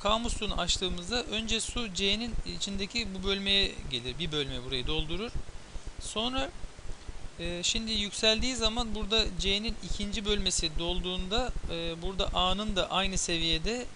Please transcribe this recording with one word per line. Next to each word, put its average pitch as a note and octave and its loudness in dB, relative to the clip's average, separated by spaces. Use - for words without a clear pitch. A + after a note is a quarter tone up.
K G#3+ 6
musluğunu A#3 0
açtığımızda F3+ 0
önce A3 0
su A3+ -2
C'nin G#3 2
içindeki G3+ -2
bu F#3 -2
bölmeye G3 4
gelir. B2+ -4
Bir E3 -2
bölme C3+ -2
burayı B2+ -2
doldurur. D#3+ 0
Sonra, B3+ -2
e, F3 -2
şimdi A3+ 0
yükseldiği A3 2
zaman A3+ 0
burada G#3+ 2
C'nin G3+ 2
ikinci G3+ -2
bölmesi F#3+ 2
dolduğunda, F#3 0
e, E3 -4
burada F#3+ 0
A'nın F#3+ 4
da F3 4
aynı F#3+ 2
seviyede E3+ 2